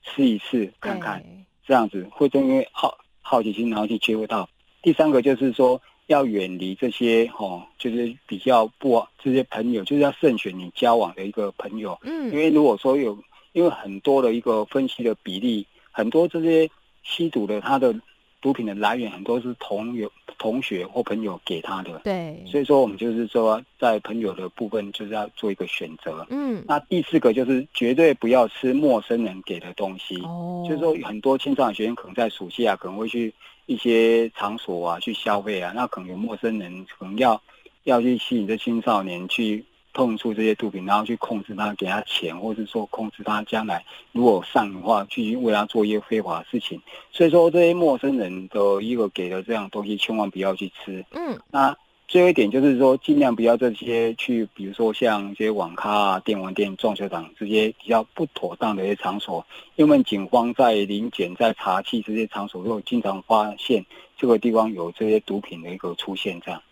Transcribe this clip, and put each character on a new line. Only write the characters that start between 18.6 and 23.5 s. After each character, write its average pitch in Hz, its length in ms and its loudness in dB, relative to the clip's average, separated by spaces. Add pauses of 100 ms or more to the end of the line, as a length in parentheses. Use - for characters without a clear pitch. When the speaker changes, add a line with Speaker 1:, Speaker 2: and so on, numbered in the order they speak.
Speaker 1:
的 101 100 -6
来 104 220 0
源 117 120 -6
很 98 140 -14
多 117 160 -2
是 123 200 -8
同 110 360 -8
有， 107 160 -6 (260)
同 113 240 -2
学 92 240 -6
或 123 160 -4
朋 110 220 -4
友 95 200 -6
给 87 160 -6
他 95 220 -8
的。 85 220 -14
Speaker 2:
对。 170 420 -6
Speaker 1:
所 143 160 -2
以 139 40 0
说 143 140 6
我 131 60 8
们 104 100 -6
就 113 160 -2
是 113 140 -2
说 110 340 2 (200)